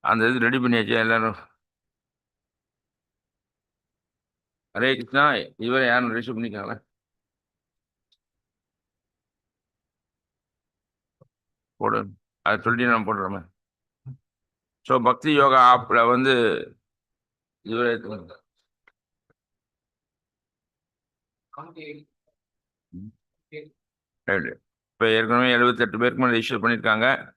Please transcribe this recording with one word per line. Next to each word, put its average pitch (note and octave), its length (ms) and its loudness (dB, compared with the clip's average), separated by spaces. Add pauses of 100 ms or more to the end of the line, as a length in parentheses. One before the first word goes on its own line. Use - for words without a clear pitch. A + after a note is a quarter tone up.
அந்த A2 260 2
இது B2 160 0
ரெடி B2+ 180 0
பண்ணியாச்சா A#2 420 0
எல்லாரும்? A2+ 340 0 (3250)
ஹரே A#2+ 220 0
கிருஷ்ணா. C#3 260 -2 (420)
இவரை B2+ 220 0
யாரும் A#2+ 300 0
ரிசீவ் A2+ 200 -8
பண்ணிக்காங்களா? G#2+ 400 -10 (4000)
போடு, G#2+ 200 -2 (460)
அதை G#2+ 100 0 (100)
சொல்லி A#2+ 260 -2
நான் A2 160 0
போடுறோமே. G2 340 -6 (1400)
So, C3 100 2 (120)
பக்தி B2+ 220 0 (100)
யோகா C3+ 200 6 (120)
ஆப்ல B2 280 2 (140)
வந்து C3 200 2 (1300)
இவரை A#2 260 -2
எடுத்துக்கோங்க. G#2 440 -10 (4000)
ரைட். E2+ 220 -2 (440)
இப்ப - 100 -2 (140)
ஏற்கனவே A#2+ 380 2
எழுபத்தெட்டு A#2+ 460 0
பேருக்கு B2 220 0
மேல A#2+ 140 2
ரிஜிஸ்டர் A2+ 260 -4
பண்ணிருக்காங்க. A2+ 440 0 (300)